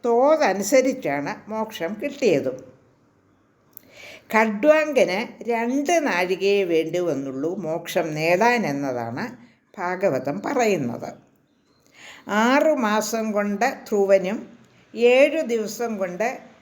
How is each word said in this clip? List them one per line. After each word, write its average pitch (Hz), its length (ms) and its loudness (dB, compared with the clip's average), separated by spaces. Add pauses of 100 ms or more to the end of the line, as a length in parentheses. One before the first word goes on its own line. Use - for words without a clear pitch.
തോതനുസരിച്ചാണ് 233 1500 2
മോക്ഷം 214 520 -6
കിട്ടിയതും. 151 540 0 (1800)
ഖഡ്വാങ്കന് 226 1160 2
രണ്ട് 277 560 0
നാഴികയെ 190 580 0
വേണ്ടി 165 340 0
വന്നുള്ളൂ 143 580 -4
മോക്ഷം 165 580 -4
നേടാനെന്നതാണ് 151 1080 0 (540)
ഭാഗവതം 185 680 -2
പറയുന്നത്. 196 680 -2 (1160)
ആറുമാസം 226 1040 2
കൊണ്ട് 208 440 -2 (120)
ധ്രുവനും 196 600 2 (460)
ഏഴു 262 480 6
ദിവസം 220 560 -4
കൊണ്ട് 190 400 -4 (240)